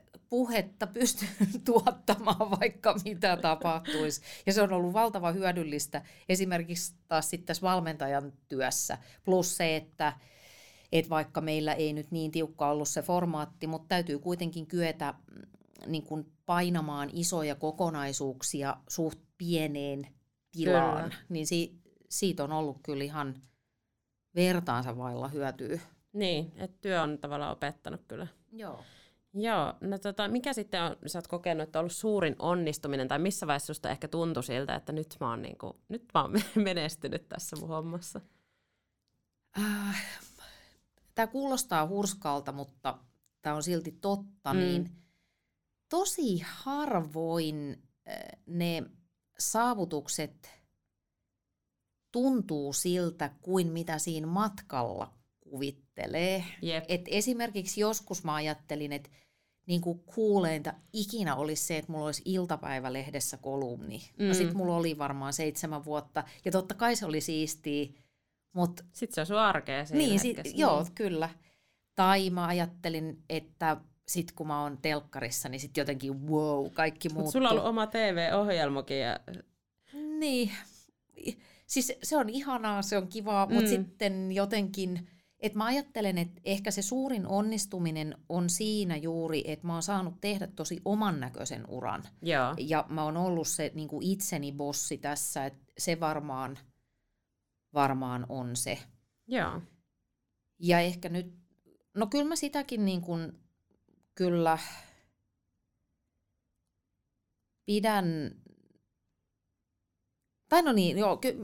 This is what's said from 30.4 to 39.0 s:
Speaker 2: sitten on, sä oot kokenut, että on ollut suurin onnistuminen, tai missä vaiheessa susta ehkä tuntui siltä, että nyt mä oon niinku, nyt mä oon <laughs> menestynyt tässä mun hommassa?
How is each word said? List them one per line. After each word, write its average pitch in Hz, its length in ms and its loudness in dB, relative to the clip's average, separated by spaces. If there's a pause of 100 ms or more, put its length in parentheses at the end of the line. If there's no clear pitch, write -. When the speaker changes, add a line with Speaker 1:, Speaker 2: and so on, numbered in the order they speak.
Speaker 2:
sitten 190 300 -2
on, 165 120 -2 (120)
sä 175 100 -6
oot 170 100 -8
kokenut, 170 360 0
että 156 160 -2
on - 20 2
ollut 170 100 -2
suurin 196 480 2
onnistuminen, 151 680 0
tai 139 120 0
missä 185 280 0
vaiheessa 147 260 0
susta - 160 -4
ehkä 147 180 -4
tuntui 165 360 -2
siltä, 131 320 -2
että - 160 -8
nyt 156 280 -6
mä 127 100 -2
oon 113 120 -4
niinku, - 480 -12
nyt 233 240 -8
mä 156 80 6
oon - 120 -2 (180)
<laughs> 214 120 4
menestynyt 160 680 -2
tässä - 260 -8
mun 170 140 -8
hommassa? 165 520 -6 (1400)